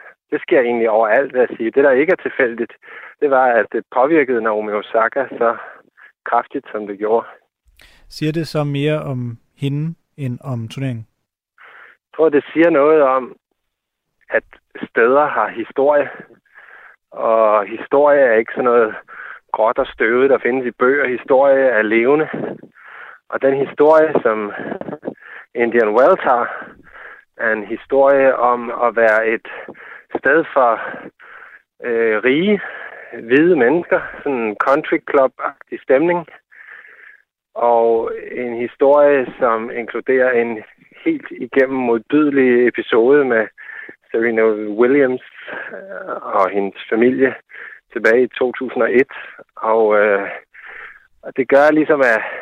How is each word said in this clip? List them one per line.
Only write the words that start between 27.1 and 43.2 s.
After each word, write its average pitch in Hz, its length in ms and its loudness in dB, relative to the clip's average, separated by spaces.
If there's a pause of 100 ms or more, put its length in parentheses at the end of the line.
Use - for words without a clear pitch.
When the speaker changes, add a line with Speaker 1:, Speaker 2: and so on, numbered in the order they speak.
Speaker 1:
er 113 160 -4
en 107 120 -6
historie 135 720 2
om 120 360 -2 (120)
at 117 120 0
være 113 320 2
et 113 200 -4 (680)
sted 151 360 0
for, 113 280 2 (1040)
øh, 117 400 -2
rige, 175 380 2 (520)
hvide 143 420 2
mennesker, 156 460 2 (160)
sådan 135 220 -4
en 107 160 -4
country 151 420 0 (120)
club-agtig - 760 -2
stemning, 165 440 0 (1300)
og 117 580 2 (200)
en 123 240 -8
historie, 139 840 2
som 113 320 -2
inkluderer 127 600 -2
en 117 320 -2 (420)
helt 156 260 -4
igennem 131 480 -2
modbydelig 127 880 2
episode 127 580 2